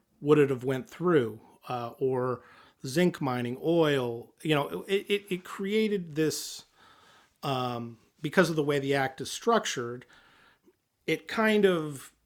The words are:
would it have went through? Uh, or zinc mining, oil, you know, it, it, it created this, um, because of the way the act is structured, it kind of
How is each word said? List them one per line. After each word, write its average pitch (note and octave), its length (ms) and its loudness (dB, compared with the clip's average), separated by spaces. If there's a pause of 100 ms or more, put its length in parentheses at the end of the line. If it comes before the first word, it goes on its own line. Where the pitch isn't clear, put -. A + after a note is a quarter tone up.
(200)
would D3 180 6
it C#3 120 6
have B2 140 -4
went C3 240 0
through? C3 520 0 (280)
Uh, A#2+ 300 -6
or B2+ 440 -2 (440)
zinc E3+ 340 2
mining, B2 420 -4
oil, C#3+ 720 0 (100)
you D#3 120 2
know, D#3 340 -2
it, G3+ 200 -2
it, G3+ 220 0
it F3+ 140 -6
created G3+ 720 -2
this, D3+ 500 -4 (800)
um, B2 560 -6 (220)
because D#3+ 300 2
of E3 60 -2
the D3+ 60 2
way C#3+ 160 0
the C#3 160 -2
act C3+ 260 -2
is B2+ 100 -10
structured, C3 760 -2 (1000)
it D#3+ 220 -4
kind G#3+ 360 4
of D#3 480 0 (140)